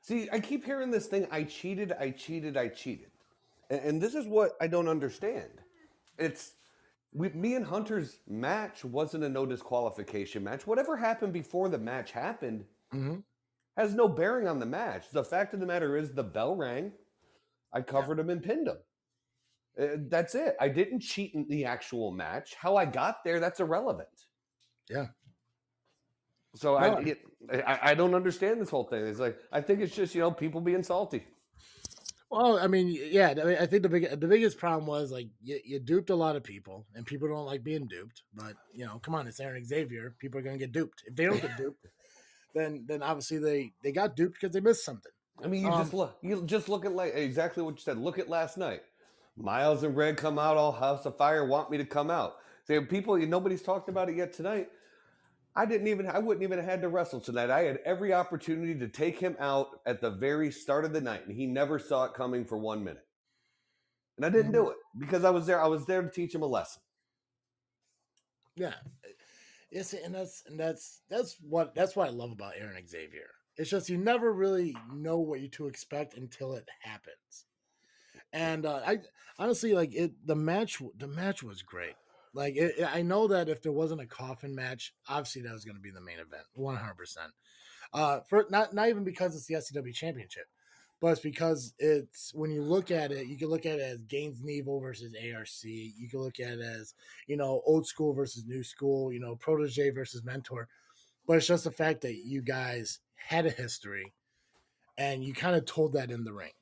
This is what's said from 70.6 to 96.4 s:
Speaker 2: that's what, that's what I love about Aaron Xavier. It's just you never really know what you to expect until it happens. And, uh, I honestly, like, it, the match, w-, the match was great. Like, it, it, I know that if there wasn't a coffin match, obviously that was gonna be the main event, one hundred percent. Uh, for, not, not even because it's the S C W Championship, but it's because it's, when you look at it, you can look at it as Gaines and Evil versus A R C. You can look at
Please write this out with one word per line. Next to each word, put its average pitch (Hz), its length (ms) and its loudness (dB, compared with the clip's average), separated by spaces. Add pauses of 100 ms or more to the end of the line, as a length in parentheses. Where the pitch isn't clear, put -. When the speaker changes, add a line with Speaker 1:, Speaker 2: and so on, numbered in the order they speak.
Speaker 2:
that's 214 320 -2
what, 160 340 0
that's 185 200 2
what 180 120 2
I 127 40 -4
love 120 200 -6
about 101 260 -12
Aaron 95 300 -12
Xavier. 78 420 -14 (280)
It's 156 120 -4
just 185 200 -2
you 175 80 0
never 226 340 2
really 185 440 2 (180)
know 160 260 -2
what 151 220 -2
you 139 80 -10
to 147 180 -8
expect 143 480 -8
until 131 380 -10
it 117 140 -10 (120)
happens. - 640 -18 (840)
And, 160 340 0
uh, 147 200 0
I 208 140 2 (400)
honestly, 226 340 2
like, 165 200 4
it, 165 320 -2
the 151 100 2
match, 170 440 0
w-, 127 180 -10
the 135 100 -10
match 170 360 -4
was 98 200 -12
great. 87 320 -10 (380)
Like, 139 220 -2
it, 151 220 4
it, 160 60 2
I 160 180 0
know 190 260 4
that 180 220 4
if 156 120 -2
there 156 100 -2
wasn't 156 300 0
a 123 40 -12
coffin 131 500 -10
match, 127 380 -8 (160)
obviously 139 340 -4
that 117 100 -10
was 107 120 -14
gonna 101 140 -14
be 98 120 -16
the 92 100 -18
main 87 180 -14
event, 76 240 -16 (100)
one 135 220 -6
hundred 104 200 -8
percent. 82 360 -14 (640)
Uh, 143 260 2 (100)
for, 208 200 6
not, 208 240 2
not 214 160 4
even 208 140 0
because 180 320 -2
it's 143 120 -12
the 160 80 -2
S - 140 -6
C 135 60 -10
W 123 180 -6
Championship, 117 520 -8 (540)
but 165 140 6
it's 160 80 0
because 151 580 -2
it's, 147 540 2
when 156 180 -4
you 151 100 -2
look 175 300 2
at 156 200 0
it, 135 160 -6
you 139 100 -10
can 156 100 -4
look 160 180 0
at 156 140 -2
it - 20 -2
as 127 220 -6
Gaines 139 380 -6
and 147 80 -8
Evil 139 320 -4
versus 117 380 -10
A 117 140 -8
R 110 120 -10
C. 110 520 -12
You 120 120 -14
can 131 100 -6
look 131 200 -8
at 120 100 -6